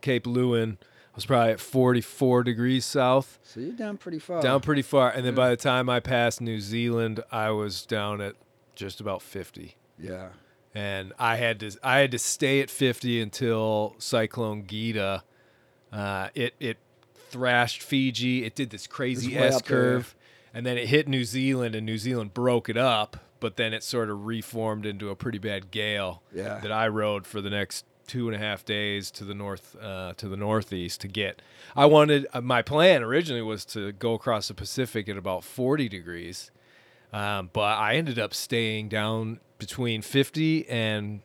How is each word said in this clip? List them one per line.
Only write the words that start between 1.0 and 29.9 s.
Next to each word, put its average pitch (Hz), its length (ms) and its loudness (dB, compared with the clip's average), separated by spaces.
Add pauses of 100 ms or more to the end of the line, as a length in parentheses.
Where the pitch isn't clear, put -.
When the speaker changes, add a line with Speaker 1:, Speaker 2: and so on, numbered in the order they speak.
Speaker 1:
was - 100 -8
probably 117 260 6
at 101 80 -2
forty-four 123 840 4
degrees 123 420 2
south. 131 560 2
Speaker 2:
So - 180 -16
you're 151 120 -8
down 214 260 -8
pretty 170 200 -10
far. 175 220 -6
Speaker 1:
Down 135 220 4
pretty 147 180 2
far. 127 300 4
And 123 160 -2
then 123 80 0
Speaker 2:
Yeah. - 20 2
Speaker 1:
by 127 140 6
the 120 80 2
time 127 320 2
I 123 100 2
passed 120 400 2
New 113 180 -4
Zealand, 113 720 -2
I 110 200 0
was 104 340 -2
down 104 380 -2
at 101 140 -8 (380)
just 101 280 -10
about 98 180 -4
fifty. - 560 -14 (220)
Speaker 2:
Yeah. 90 300 -12 (460)
Speaker 1:
And 98 440 -6
I 117 180 2
had 113 240 0
to, 107 120 -8 (100)
I 131 160 4
had 139 140 6
to 120 60 -2
stay 139 440 2
at 131 80 -4
fifty 123 500 0
until 110 800 0
Cyclone 110 680 -2
Gita. 104 560 -2 (680)
Uh, 101 420 -4
it, 123 240 -2
it 120 200 -6 (500)
thrashed 123 540 2
Fiji. 127 640 0
It 110 100 -6
did 127 160 -4
this 107 160 -14
crazy 127 480 -4
Speaker 2:
It's 127 60 0
way 123 80 6
Speaker 1:
S 127 80 4
Speaker 2:
up 123 100 0
there. 131 120 2
Speaker 1:
curve. 127 380 2 (380)
And 117 100 -6
then 123 140 0
it 120 100 -2
hit 143 200 4
New 131 160 0
Zealand, 123 500 0
and 110 100 -4
New 110 140 -2
Zealand 113 340 -2
broke 120 380 2
it 107 80 0
up, 117 400 2 (220)
but 113 160 -4
then 110 180 0
it 110 80 -6
sort 117 260 -2
of 101 160 -6
reformed 110 640 -4
into 101 240 -6
a 95 60 -6
pretty 110 220 -6
bad 98 320 -6
gale 101 520 -4 (120)
Speaker 2:
Yeah. 104 260 -6
Speaker 1:
that 104 120 -4
I 110 160 2
rode 107 380 0
for 107 160 -8
the 101 80 -4
next 101 340 -4 (220)
two 120 220 -4
and 110 60 -4
a 104 40 -6
half 104 280 -4
days 104 460 -2
to - 120 -12
the 98 80 -10
north, 101 480 -10
uh, 95 380 -8